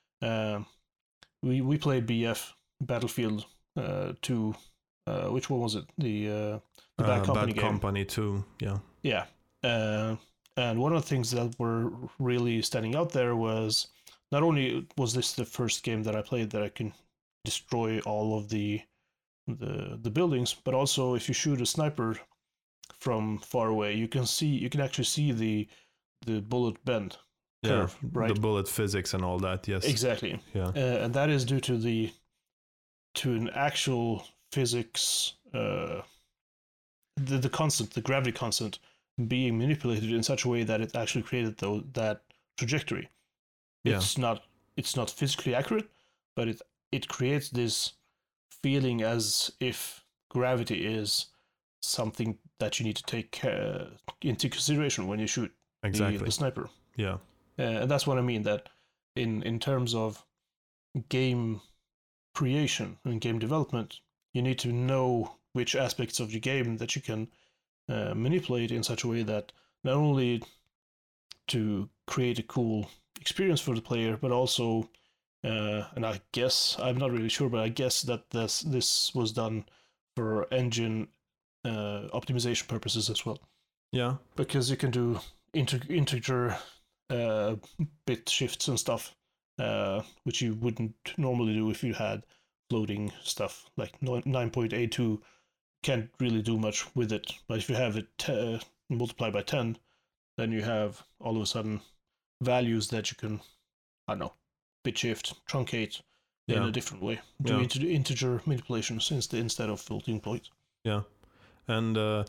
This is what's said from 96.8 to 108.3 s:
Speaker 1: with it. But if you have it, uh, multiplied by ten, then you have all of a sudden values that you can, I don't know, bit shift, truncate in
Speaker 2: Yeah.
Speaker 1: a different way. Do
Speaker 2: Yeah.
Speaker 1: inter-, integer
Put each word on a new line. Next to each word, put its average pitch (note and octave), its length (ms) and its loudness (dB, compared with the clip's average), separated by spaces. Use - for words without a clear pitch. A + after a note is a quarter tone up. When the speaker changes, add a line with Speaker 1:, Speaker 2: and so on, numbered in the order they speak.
Speaker 1:
with A2+ 160 0
it. - 200 -4
But A2 120 -2
if G2+ 100 -4
you B2 80 0
have A#2 200 2
it, G#2+ 120 -4
uh, A#2 300 0
multiplied A#2 420 -2
by G2+ 100 0
ten, A#2 360 -2
then A2+ 140 0
you A2 120 0
have G#2+ 400 0
all A2+ 160 -2
of A2 60 2
a G#2 40 -2
sudden G#2+ 340 -2
values A#2+ 460 2
that A2 220 -2
you - 60 -8
can, G#2+ 240 -6
I - 40 -2
don't G2+ 60 -4
know, - 140 -6
bit B2 160 -2
shift, - 360 -2
truncate A#2 560 -2
in A2+ 140 2
Speaker 2:
Yeah. A2+ 60 2
Speaker 1:
a A2 40 -2
different A2 320 -6
way. A2 160 -2
Do B2 140 2
Speaker 2:
Yeah. B2+ 80 4
Speaker 1:
inter-, C3 240 0
integer C3 600 0